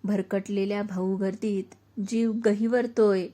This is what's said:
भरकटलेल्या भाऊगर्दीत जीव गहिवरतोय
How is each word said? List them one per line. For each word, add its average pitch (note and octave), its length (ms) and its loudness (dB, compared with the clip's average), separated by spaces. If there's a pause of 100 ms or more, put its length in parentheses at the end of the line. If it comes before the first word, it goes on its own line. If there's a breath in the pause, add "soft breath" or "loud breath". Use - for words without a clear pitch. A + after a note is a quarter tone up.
भरकटलेल्या G3+ 800 -2
भाऊगर्दीत F#3+ 800 -2 (440)
जीव A3+ 260 0 (120)
गहिवरतोय A3 880 2